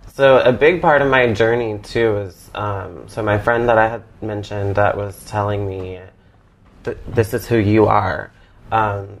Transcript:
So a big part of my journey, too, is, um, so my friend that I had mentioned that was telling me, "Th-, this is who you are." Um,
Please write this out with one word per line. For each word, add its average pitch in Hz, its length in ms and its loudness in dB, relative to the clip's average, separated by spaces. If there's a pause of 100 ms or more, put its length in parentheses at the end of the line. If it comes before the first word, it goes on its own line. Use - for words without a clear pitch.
(120)
So 135 280 6
a 123 120 4
big 156 300 2
part 151 200 4
of 139 80 0
my 123 220 2
journey, 113 500 0
too, 113 360 0
is, 98 360 -12
um, 95 540 -8
so - 140 -8
my 104 160 0
friend 117 300 0
that 117 100 4
I 110 100 4
had 113 140 -10 (200)
mentioned 104 540 -6
that 101 200 2
was 101 280 -10
telling 101 420 -4
me, 92 340 -10 (840)
"Th-, 117 120 -8 (120)
this 110 260 -2
is - 120 -6
who 117 100 0
you 104 300 4
are." 101 440 0 (400)
Um, 101 380 -2 (120)